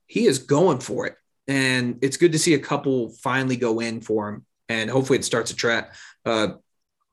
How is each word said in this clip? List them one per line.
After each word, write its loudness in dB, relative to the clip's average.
he 0
is 2
going 2
for -6
it. -10
And 0
it's 0
good 4
to 2
see 4
a 4
couple -2
finally 0
go 0
in -4
for -2
him. -12
And -2
hopefully 2
it -4
starts -2
a -10
tra-, -2
uh, 0